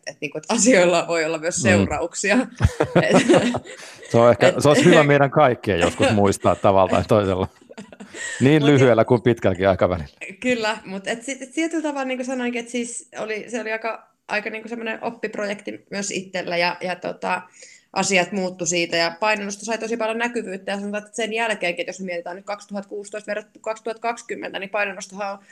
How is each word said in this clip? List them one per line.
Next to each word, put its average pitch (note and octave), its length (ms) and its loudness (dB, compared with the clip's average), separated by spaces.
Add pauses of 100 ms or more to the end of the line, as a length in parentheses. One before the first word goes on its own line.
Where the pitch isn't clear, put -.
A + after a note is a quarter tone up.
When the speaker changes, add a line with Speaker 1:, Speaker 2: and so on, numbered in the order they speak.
Speaker 1:
et, F3+ 140 -14
niin D3 100 -8
kun, - 100 -12
että G3 140 -4
asioilla F#3 540 4
voi E3 160 -2
olla D#3+ 140 -4
myös E3 200 -4
Speaker 2:
Mm. - 40 -4
Speaker 1:
seurauksia. D3 720 0
<laughs> - 1700 0
Speaker 2:
Se A#2+ 80 4
on A#2+ 120 8
ehkä, A#2 180 4
Speaker 1:
Et - 100 4
Speaker 2:
se B2 100 4
olisi D3 160 6
hyvä D#3+ 200 8
meidän C#3+ 260 4
kaikkien A#2 500 2
joskus F2 300 2
muistaa G2+ 440 2
tavalla F#2+ 360 4
tai F#2+ 180 2
toisella. G2 400 2 (920)
Niin C#3+ 220 4
Speaker 1:
Mut C#3+ 80 4
Speaker 2:
lyhyellä B2 340 6
kuin B2 180 4
pitkälläkin G2 460 2
aikavälillä. F2+ 480 0 (240)
Speaker 1:
Kyllä, A3+ 440 -2
mut F#3+ 220 -12
et A#3 180 -6
sit, C4 180 -10
et C4+ 100 -16
tietyllä D#4+ 300 -4
tavalla, C#4 220 -6
niin C4 140 -6
kuin B3 80 -8
sanoinkin, B3 340 -6
että A#3 120 -14
siis A#3+ 360 -8 (100)
oli, G#3+ 320 -8
se A#3 100 -6
oli G#3+ 120 -8
aika, A3 360 -8 (200)
aika G#3 220 -4
niin A3 120 -12
kuin G#3+ 80 -18
semmoinen A3+ 340 -8
oppiprojekti G#3+ 880 -10
myös G3+ 200 -8
itsellä F#3 460 -6
ja, F3 240 0
ja F3+ 160 -6
tota, F3+ 460 -6 (500)
asiat F#3 400 0
muuttui F#3 340 -6
siitä E3+ 300 -2
ja E3+ 240 -2
painonnosto G#3 440 -4
sai A3+ 140 -4
tosi A3+ 180 -6
paljon A3+ 220 -4
näkyvyyttä G3 540 -6
ja G#3 80 -6
sanotaan, G#3 240 -8
että - 120 -18
sen A3 160 -6
jälkeenkin, A3 500 -4
että F3 60 -8
jos F#3 120 -14
me F#3+ 60 -10
mietitään F3 300 -10
nyt G3 100 -18
kaksituhatta G3+ 420 -12
kuusitoista G#3 380 -14
verrattuna G#3 360 -12
kaksituhatta A3 380 -10
kaksikymmentä, A#3 580 -8
niin G3 120 -10
painonnostohan G3 640 -8
on G3+ 60 -14 (140)